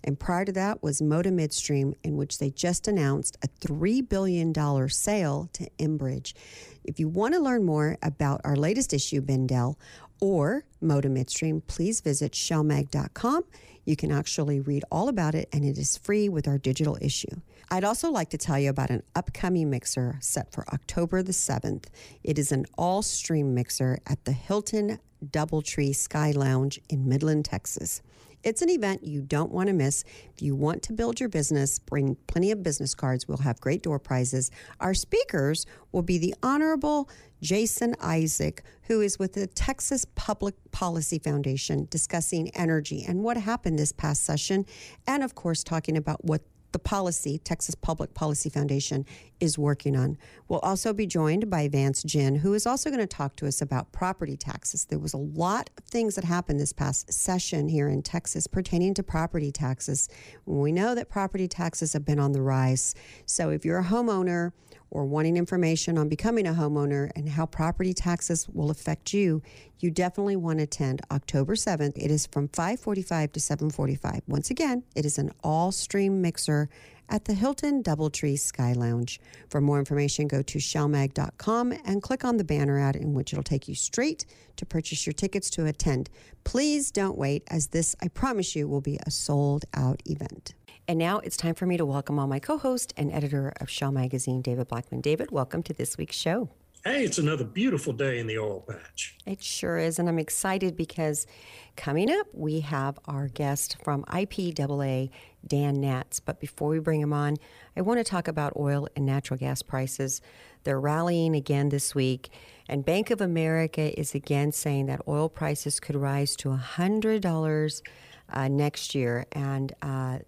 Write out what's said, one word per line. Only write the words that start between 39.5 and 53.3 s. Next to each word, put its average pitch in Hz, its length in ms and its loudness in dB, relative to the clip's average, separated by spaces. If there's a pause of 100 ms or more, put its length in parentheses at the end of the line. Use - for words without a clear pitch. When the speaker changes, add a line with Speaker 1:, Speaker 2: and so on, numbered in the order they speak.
Speaker 1:
Public 202 400 -2 (180)
Policy 165 460 -2
Foundation, 143 720 0
discussing 165 600 -2
energy 156 580 0
and 185 160 0
what 233 140 0
happened 196 420 0
this 147 120 2
past - 320 -2
session, 190 440 0 (400)
and 277 160 2
of 247 100 -4
course, 165 300 -2
talking 156 340 0
about 151 260 -2
what 156 200 2 (280)
the 185 80 -2
policy, 175 580 0
Texas - 360 -4
Public 156 400 -4
Policy 151 360 -2
Foundation, 139 560 0 (340)
is 156 180 2
working 143 380 2
on. 127 220 2 (320)
We'll 160 100 0
also 196 320 0
be 208 160 0
joined 170 420 2
by 151 200 2
Vance 139 340 2
Ginn, 143 320 4
who 180 180 4
is 208 120 2
also 254 240 0
gonna 240 180 0
talk 139 300 -6